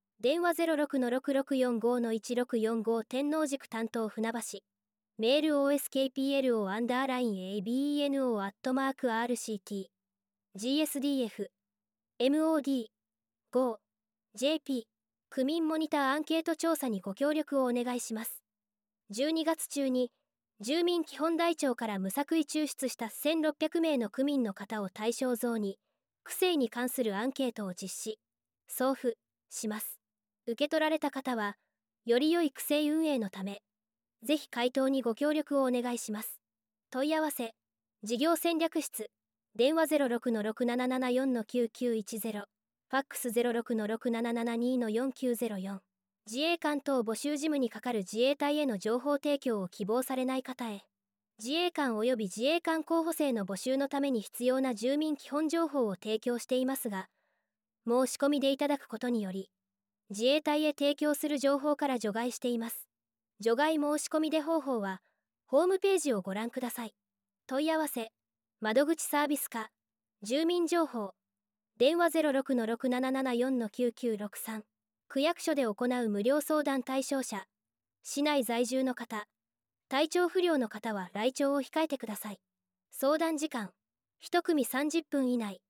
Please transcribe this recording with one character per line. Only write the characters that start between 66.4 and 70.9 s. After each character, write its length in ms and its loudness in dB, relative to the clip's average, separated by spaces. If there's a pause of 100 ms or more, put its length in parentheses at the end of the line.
く 100 -6
だ 80 -4
さ 160 -8
い。 80 -14 (540)
問 180 0
い 60 2
合 80 2
わ 80 0
せ、 240 -6 (480)
窓 260 4
口 160 0
サ 220 0
ー 40 0
ビ 100 2
ス 100 -6
課、 240 -8 (500)
住 240 0
民 220 2
情 180 4
報、 300 -6 (600)